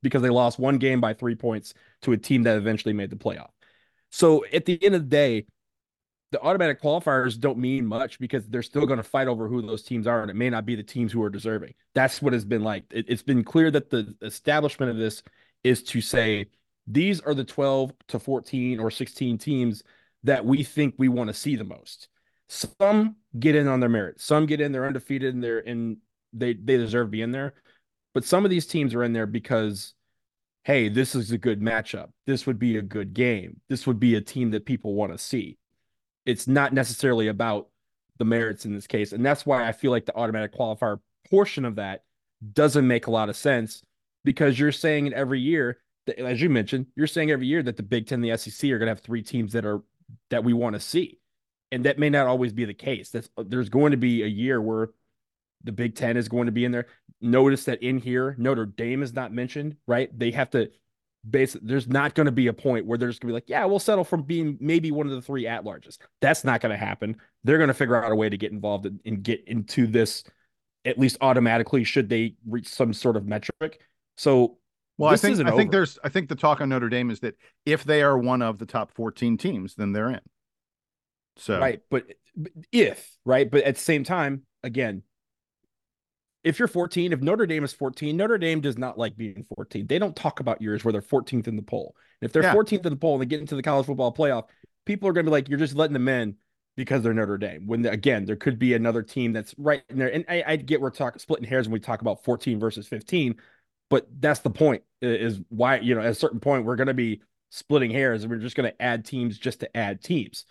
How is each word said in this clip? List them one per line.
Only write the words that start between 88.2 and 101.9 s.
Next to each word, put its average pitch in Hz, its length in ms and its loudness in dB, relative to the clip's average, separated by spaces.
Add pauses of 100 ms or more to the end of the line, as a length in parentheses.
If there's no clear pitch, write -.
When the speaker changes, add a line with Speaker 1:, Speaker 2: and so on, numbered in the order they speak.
Speaker 1:
Dame 160 240 0
does 135 160 -2
not 127 220 -6
like 104 180 -4
being 104 260 -10 (120)
fourteen. 107 320 -8
They 160 100 0
don't 190 180 -2
talk - 260 -4
about 120 200 -2
years 104 240 -4
where 113 60 4
they're 104 100 0
fourteenth 117 460 -2
in 113 80 -4
the 104 80 -6
poll. - 320 -8 (260)
And 117 60 -6
if - 60 -6
they're 160 100 6
Speaker 2:
Yeah. 185 100 4
Speaker 1:
fourteenth 208 320 2
in 165 60 0
the 139 80 -6
poll 160 140 2
and 135 80 0
they 127 40 0
get 147 140 -4
into 151 160 -8
the 131 80 -6
college 139 240 0
football 127 260 -2
playoff, 135 340 0 (380)
people 202 240 -2
are 175 40 0
gonna 170 100 2
be 156 80 2
like, 139 180 2
"You're 139 80 0
just 143 160 0
letting 147 200 2
them 127 140 2
in 117 280 0 (400)
because 131 260 0
they're 113 140 2
Notre 101 240 0
Dame." 92 260 -8
When, 117 200 -2
again, 107 400 2
there 104 100 -2
could 117 240 -2
be 123 160 4
another 113 260 2
team 117 320 -2
that's 107 240 -8
right 143 320 0
in 131 80 -6
there. 127 160 0
And 165 140 -4
I, 175 180 -2
I 156 120 0
get 135 240 0
we're 135 100 -2
talking, 127 260 -6
splitting - 300 -6
hairs 127 200 0
when 110 60 -4
we 113 60 -2
talk 110 220 -6